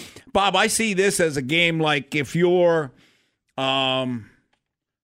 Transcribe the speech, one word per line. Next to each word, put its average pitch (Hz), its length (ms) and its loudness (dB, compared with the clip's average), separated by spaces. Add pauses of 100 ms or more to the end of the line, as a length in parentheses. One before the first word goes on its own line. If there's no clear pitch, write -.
(320)
Bob, 196 240 2
I 208 120 2
see 214 260 -2
this 196 260 0
as 160 160 0
a 147 60 -4
game 165 380 0
like 147 360 -2
if 147 200 -4
you're, 175 580 2 (640)
um, 131 720 -4 (760)